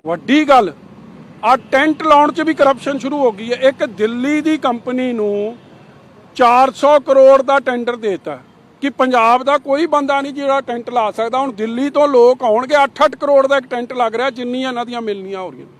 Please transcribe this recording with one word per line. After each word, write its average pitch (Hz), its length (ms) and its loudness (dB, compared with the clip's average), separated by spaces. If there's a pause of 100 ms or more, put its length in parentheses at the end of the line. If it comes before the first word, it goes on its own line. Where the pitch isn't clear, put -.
ਵੱਡੀ 262 440 -2
ਗੱਲ, 214 240 4 (720)
ਆ 240 120 4
ਟੈਂਟ 285 480 -2
ਲਾਉਣ 294 280 4
'ਚ 320 100 -6
ਵੀ 311 120 -2
ਕਰਪਸ਼ਨ 269 440 0
ਸ਼ੁਰੂ 269 200 -6
ਹੋ 254 140 2
ਗਈ 220 200 -10
ਹੈ। 240 60 -4
ਇੱਕ 262 280 0
ਦਿੱਲੀ 240 560 -4
ਦੀ 311 160 -2
ਕੰਪਨੀ 254 560 -4
ਨੂੰ 208 440 -6 (800)
ਚਾਰ 247 360 4
ਸੌ 285 280 2
ਕਰੋੜ 269 420 6
ਦਾ 277 180 0
ਟੈਂਡਰ 240 360 -4
ਦੇਤਾ 185 440 -6 (420)
ਕਿ 269 80 -2
ਪੰਜਾਬ 247 540 2
ਦਾ 285 140 0
ਕੋਈ 285 280 -2
ਬੰਦਾ 285 360 -2
ਨਹੀਂ 277 120 -8
ਜਿਹੜਾ 277 280 -2
ਟੈਂਟ 240 280 -10
ਲਾ 226 220 -2
ਸਕਦਾ। 233 280 -4
ਹੁਣ 269 120 -4
ਦਿੱਲੀ 226 380 -6
ਤੋਂ 285 180 2
ਲੋਕ 254 360 4
ਆਉਣਗੇ, 254 400 2
ਅੱਠ 277 220 0
ਅੱਠ 269 100 0
ਕਰੋੜ 277 320 2
ਦਾ 277 100 0
ਇੱਕ 254 100 -4
ਟੈਂਟ 247 260 -8
ਲੱਗ 233 220 -2
ਰਿਹਾ, 254 140 -2
ਜਿੰਨੀਆਂ 254 400 -6
ਇਹਨਾਂ 240 160 -8
ਦੀਆਂ 240 160 -10
ਮਿਲਣੀਆਂ 196 380 -8
ਹੋ 180 120 -12
ਰਹੀਆਂ। 135 160 -20 (120)